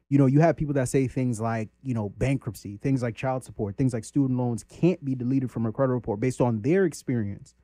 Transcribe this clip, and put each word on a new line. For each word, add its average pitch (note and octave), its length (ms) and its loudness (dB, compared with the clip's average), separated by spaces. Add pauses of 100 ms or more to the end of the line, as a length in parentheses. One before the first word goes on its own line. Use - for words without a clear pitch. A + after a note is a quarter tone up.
(100)
You C#3+ 80 6
know, C#3 80 8
you C#3 140 6
have E3 160 6
people D3 180 -2
that - 140 -2
say C3+ 180 2
things B2 340 -2
like, A2+ 280 -4 (160)
you C3 100 -4
know, G#2+ 140 -2
bankruptcy, G#2 720 -4
things C3+ 220 0
like A#2 140 -4
child C3 300 -4
support, G2+ 320 -8
things B2+ 180 0
like A2 100 -6
student C3 340 0
loans A#2+ 260 -2
can't - 400 0
be C3+ 100 -2
deleted B2+ 380 -2
from A#2 140 -2
a A2 60 -2
credit C3 200 0
report A2+ 260 -2
based B2+ 220 -2
on A2+ 220 2
their F#3 220 2
experience A2+ 800 -4